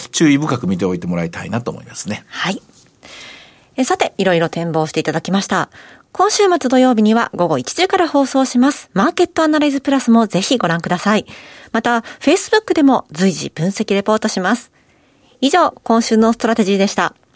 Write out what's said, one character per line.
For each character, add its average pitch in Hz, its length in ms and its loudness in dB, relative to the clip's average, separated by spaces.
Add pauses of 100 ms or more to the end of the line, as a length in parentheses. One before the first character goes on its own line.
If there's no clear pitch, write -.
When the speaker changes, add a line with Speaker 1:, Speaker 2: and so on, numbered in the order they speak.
(120)
Speaker 1:
注 160 180 2
意 143 80 4
深 143 220 -2
く - 80 -6
見 95 100 0
て 92 80 -2
お 92 100 -2
い 87 60 -6
て 90 60 -10
も 87 100 -4
ら 85 80 -2
い 82 60 -6
た 92 120 -14
い 82 60 -14
な 113 140 -6
と - 80 -6
思 - 100 -14
い - 60 -20
ま - 80 -20
す - 120 -10
ね。 - 220 -10
Speaker 2:
は - 220 -6
い。 294 100 -8 (1200)
え、 254 60 0
さ 370 120 0
て、 - 220 -4
い 190 80 -2
ろ 185 80 4
い 165 60 2
ろ 165 100 0
展 170 220 -4
望 156 140 0
し - 60 -12
て 160 80 -2
い 151 40 -6
た 156 80 -2
だ 160 100 -4
き 180 100 -6
ま 196 80 0
し - 60 -6
た。 180 240 -2 (420)
今 392 180 2
週 415 180 0
末 339 200 0
土 262 80 2
曜 254 180 4
日 220 80 2
に 214 120 4
は 233 200 0
午 175 140 0
後 156 80 0
一 - 180 -6
時 370 140 0
か 392 80 0
ら 349 120 0
放 277 180 2
送 269 180 0
し 254 140 -2
ま 269 140 4
す。 - 200 -12
マ 196 160 0
ー 349 40 -2
ケ - 100 0
ッ 339 40 4
ト - 160 -2
ア 311 60 2
ナ 302 100 2
ラ 294 100 2
イ - 20 2
ズ 269 100 -2
プ 277 100 -4
ラ 269 100 2
ス - 100 0
も 226 160 6
ぜ 185 160 -2
ひ 226 160 0
ご 185 100 0
覧 165 140 -2
く - 80 -8
だ 175 80 0
さ 208 180 0
い。 185 80 -2 (480)
ま 226 80 0
た、 233 240 0 (160)
Facebook 381 540 2
で 320 80 2
も 269 280 4
随 175 220 0
時 147 160 -8
分 160 200 -4
析 202 260 -4
レ 196 80 0
ポ 214 120 0
ー 214 40 0
ト 220 100 -4
し - 100 -4
ま 190 160 0
す。 - 160 -8 (720)
以 262 80 0
上、 330 220 2 (120)
今 233 200 2
週 220 160 2
の 226 160 4
ス - 20 -4
ト - 100 -2
ラ 220 100 0
テ 226 80 2
ジ 190 100 0
ー - 20 2
で 196 120 2
し - 60 -6
た。 180 200 -2 (220)